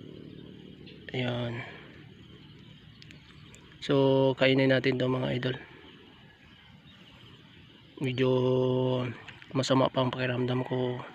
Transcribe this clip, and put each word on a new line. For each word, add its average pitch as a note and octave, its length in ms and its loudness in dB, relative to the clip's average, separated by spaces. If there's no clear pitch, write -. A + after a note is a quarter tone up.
Ayan. A#2+ 480 -4
So, C3+ 560 4
kainin C3 320 6
natin C3 240 2
to, B2+ 80 0
mga C3 320 0
idol. C3 180 -4
Medyo B2+ 280 0
masama C3 400 2
pa C3 80 2
ang B2+ 80 2
pakiramdam B2+ 560 -2
ko. B2+ 500 -4